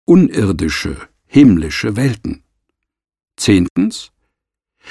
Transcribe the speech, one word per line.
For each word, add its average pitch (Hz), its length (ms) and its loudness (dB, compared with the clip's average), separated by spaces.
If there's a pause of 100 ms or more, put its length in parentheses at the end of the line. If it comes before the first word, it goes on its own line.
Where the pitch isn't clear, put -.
unirdische, 95 880 0 (300)
himmlische 104 680 2
Welten. 120 480 -6 (920)
Zehntens 95 760 -2 (800)